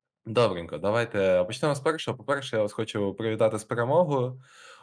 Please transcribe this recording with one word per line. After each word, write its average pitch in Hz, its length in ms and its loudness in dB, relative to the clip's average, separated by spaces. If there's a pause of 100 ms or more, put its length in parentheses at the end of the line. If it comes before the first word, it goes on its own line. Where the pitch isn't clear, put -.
(260)
Добренько, 95 520 0
давайте 98 680 2
почнемо 143 320 -2
з 135 40 -8
першого. 156 380 -2
По-перше, 135 380 -4
я 110 60 2
вас 104 120 -2
хочу 101 400 -2
привітати 110 460 0
з - 40 -8
перемогою. 131 760 0 (420)